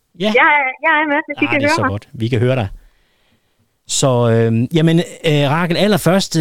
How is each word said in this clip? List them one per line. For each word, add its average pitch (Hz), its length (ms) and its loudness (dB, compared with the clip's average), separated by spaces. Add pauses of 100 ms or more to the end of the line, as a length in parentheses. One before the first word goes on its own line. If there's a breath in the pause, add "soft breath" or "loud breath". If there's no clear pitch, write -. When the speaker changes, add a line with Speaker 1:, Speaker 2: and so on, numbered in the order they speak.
(260)
Speaker 1:
ja. 214 60 0 (100)
Speaker 2:
Jeg 320 80 4 (100)
er, 277 60 -2 (220)
jeg 320 60 2 (100)
er 311 100 -4
med, 285 140 0
hvis 285 140 -10
I 302 40 0
Speaker 1:
Ah, - 60 -4
Speaker 2:
kan 294 100 0
Speaker 1:
det 285 40 -2
er 294 40 2
Speaker 2:
høre 311 60 0
Speaker 1:
så 262 60 -2
Speaker 2:
mig. 262 80 -2
Speaker 1:
godt. 294 240 -8
Vi 110 140 -4
kan 120 120 0
høre 127 160 2
dig. 110 120 -4 (1200)
Så, - 240 0 (220)
øhm, 113 400 2
jamen, 165 260 4
øh, 151 440 -2 (120)
Rakel, 170 220 -2
allerførst, 190 640 0